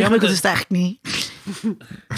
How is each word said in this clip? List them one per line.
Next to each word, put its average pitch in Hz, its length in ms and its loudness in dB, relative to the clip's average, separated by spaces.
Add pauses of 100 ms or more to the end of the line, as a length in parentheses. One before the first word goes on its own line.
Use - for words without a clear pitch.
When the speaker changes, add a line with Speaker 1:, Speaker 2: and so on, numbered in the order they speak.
Speaker 1:
maar 214 40 4
Speaker 2:
ingewikkeld 226 80 6
Speaker 1:
de 190 160 2
Speaker 2:
is 160 60 -2
het - 20 0
eigenlijk 180 380 0
niet. 180 420 -4 (220)
Speaker 1:
<laughs> 202 380 -6 (340)